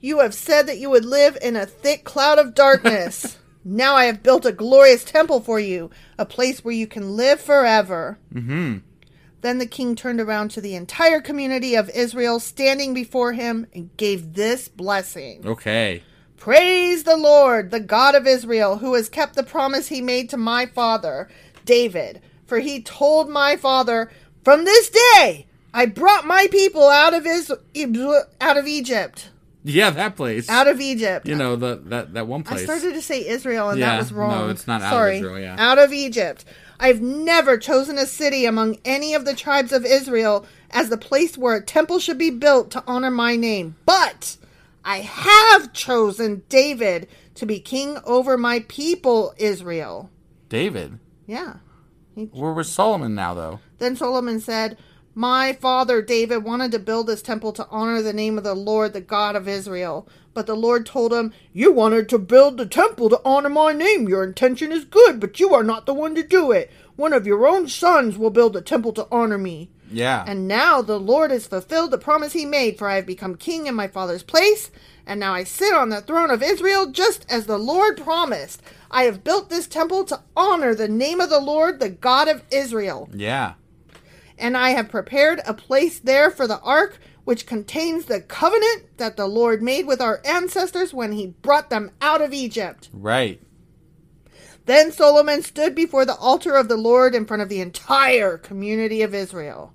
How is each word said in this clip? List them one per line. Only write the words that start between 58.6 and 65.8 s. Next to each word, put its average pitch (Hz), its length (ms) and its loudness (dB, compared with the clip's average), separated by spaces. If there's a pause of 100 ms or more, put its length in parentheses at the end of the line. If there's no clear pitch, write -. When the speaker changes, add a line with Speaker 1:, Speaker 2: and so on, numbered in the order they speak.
Speaker 1:
the 196 80 -10
God 208 340 -4
of 196 140 -6
Israel. 190 580 -8 (260)
But 214 120 -8
the 220 100 -6
Lord 233 300 0
told 233 260 -2
him, 233 220 -4 (180)
'You 294 220 4
wanted 220 360 2
to 247 80 2
build 247 400 6
the 240 80 -4
temple 330 440 0
to 233 160 4
honor 277 240 2
my 302 240 2
name. 320 340 0
Your 190 160 0
intention 254 480 -2
is 320 140 -6
good, 392 340 8
but - 200 -8
you 370 140 4
are 240 100 6
not 220 220 -4